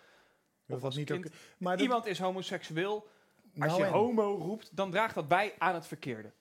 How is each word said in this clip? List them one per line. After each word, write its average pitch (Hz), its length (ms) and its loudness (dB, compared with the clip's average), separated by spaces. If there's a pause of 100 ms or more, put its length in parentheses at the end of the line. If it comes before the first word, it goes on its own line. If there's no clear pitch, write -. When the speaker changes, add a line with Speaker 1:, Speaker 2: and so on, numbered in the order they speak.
(640)
Speaker 1:
of 131 100 -10
Speaker 2:
was 127 80 -6
Speaker 1:
als 131 120 -4
Speaker 2:
niet 147 140 -4
Speaker 1:
kind, 180 160 -4
Speaker 2:
ook, 156 60 -12 (260)
maar 180 180 -2
dat 190 100 2
Speaker 1:
iemand 240 200 2
is 180 140 -4
homoseksueel. 185 880 -4 (520)
Als 151 80 2
Speaker 2:
Nou 175 120 2
Speaker 1:
je 196 60 4
Speaker 2:
en? 185 60 0
Speaker 1:
homo 214 440 4
roept, 185 400 -6
dan 190 160 -2
draagt 208 240 2
dat 160 120 -2
bij 190 300 4
aan 175 160 4
het 165 140 -6
verkeerde. 110 540 -8